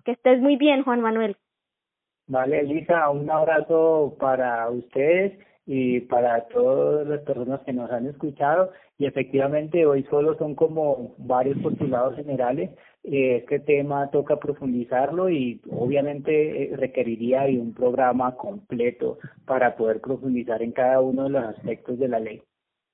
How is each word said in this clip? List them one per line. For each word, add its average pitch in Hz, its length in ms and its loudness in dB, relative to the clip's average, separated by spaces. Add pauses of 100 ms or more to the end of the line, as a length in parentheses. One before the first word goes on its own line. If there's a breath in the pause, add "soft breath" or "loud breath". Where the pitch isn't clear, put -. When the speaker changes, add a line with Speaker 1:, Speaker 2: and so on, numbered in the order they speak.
Speaker 1:
Que 240 80 -4
estés 247 280 4
muy 277 160 4
bien, 285 260 4
Juan 240 180 0
Manuel. 220 360 0 (880)
Speaker 2:
Vale, 135 340 0
Elisa, 151 500 2
un 147 200 -2
abrazo 156 880 2
para 123 520 0
ustedes 139 680 0 (280 soft breath)
y 127 340 0
para 120 480 0
todas 147 580 2
las 147 140 -4
personas 131 460 -6
que 139 60 -6
nos 120 180 -6
han 123 160 -4
escuchado. 147 640 -2 (280 loud breath)
Y 139 80 -2
efectivamente, 143 800 0
hoy 139 260 2
solo 151 280 2
son 151 160 -4
como 151 640 -2
varios 131 400 0
postulados 131 580 -2
generales. 143 540 -4 (320 soft breath)
Eh, 131 400 2
este 143 180 -2
tema 143 500 0
toca 147 280 0
profundizarlo 139 880 -2
y 127 320 -2 (100)
obviamente, 143 1040 -2
eh, 143 40 -8
requeriría 127 640 -2
de 135 160 2
un 113 160 -6
programa 123 600 0
completo 120 840 -6 (260 loud breath)
para 123 320 2
poder 110 240 0
profundizar 120 640 -4
en 117 100 -6
cada 131 280 4
uno 131 240 0
de 135 60 -2
los 135 140 -2
aspectos 117 540 -8
de 131 100 0
la 117 120 -2
ley. 110 220 -10 (520)